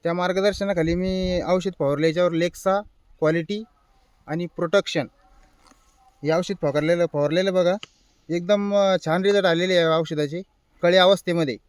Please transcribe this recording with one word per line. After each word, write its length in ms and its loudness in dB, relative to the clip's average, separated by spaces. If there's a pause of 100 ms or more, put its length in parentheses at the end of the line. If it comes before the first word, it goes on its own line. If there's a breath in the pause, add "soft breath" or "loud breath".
त्या 100 -4
मार्गदर्शनाखाली 800 -2
मी 520 -2
औषध 320 0
फवारलं 280 0
याच्यावर, 240 0
लेक्सा, 500 -2 (380)
क्वालिटी 440 -2 (640)
आणि 180 -6
प्रोटेक्शन 640 -2 (1160)
हे 80 -2
औषध 300 -2
फवारलेलं, 520 0
फवारलेलं 400 0
बघा. 220 2 (540)
एकदम, 460 -2
अ, 300 4
छान 160 0
रिझल्ट 240 2
आलेले 320 2
आहे 80 4
औषधाचे 560 -2 (400)
कळी 160 4
अवस्थेमध्ये. 600 2 (120)